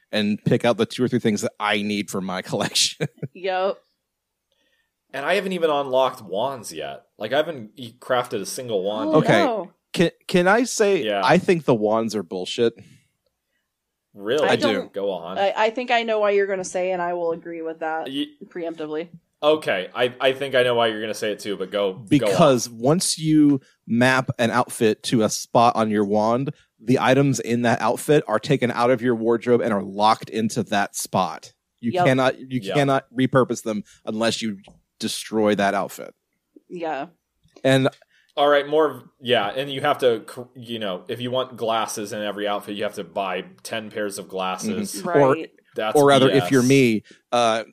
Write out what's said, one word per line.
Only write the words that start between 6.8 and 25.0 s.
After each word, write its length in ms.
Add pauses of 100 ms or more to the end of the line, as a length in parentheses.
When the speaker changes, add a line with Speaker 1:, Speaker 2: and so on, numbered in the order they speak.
Speaker 3:
Like, 160
I 40
haven't 380
e-, 240
crafted 420
a 40
single 380
wand 280
Speaker 2:
Oh, 100
Speaker 3:
yet. 80
Speaker 1:
Okay. 140
Speaker 2:
no. 280 (220)
Speaker 1:
Can, 180 (160)
can 200
I 160
say, 400
Speaker 3:
Yeah. 200
Speaker 1:
I 140
think 280
the 100
wands 400
are 80
bullshit. 500 (1400)
Speaker 3:
Really? 340
Speaker 2:
I 60
Speaker 1:
I 40
do. 160
Speaker 2:
don't, 200
Speaker 3:
Go 180
on. 260
Speaker 2:
I, 180
I 140
think 220
I 120
know 160
why 120
you're 160
gonna 180
say, 260
and 100
I 120
will 180
agree 300
with 180
that 320
Speaker 3:
Ye- 240 (120)
Speaker 2:
preemptively. 600 (360)
Speaker 3:
Okay, 520
I, 240
I 140
think 200
I 100
know 120
why 120
you're 140
gonna 120
say 180
it 80
too, 160
but 160
go, 220
go 60
on. 80
Speaker 1:
Because 640
once 480
you 440 (260)
map 500
an 140
outfit 520